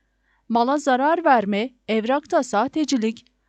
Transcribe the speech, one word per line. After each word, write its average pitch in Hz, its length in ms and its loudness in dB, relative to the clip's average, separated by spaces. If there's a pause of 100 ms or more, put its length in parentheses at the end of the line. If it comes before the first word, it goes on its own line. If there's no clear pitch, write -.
(500)
mala 240 280 0
zarar 294 480 0
verme, 220 440 2 (180)
evrakta 254 560 -2
sahtecilik, 240 800 -2 (240)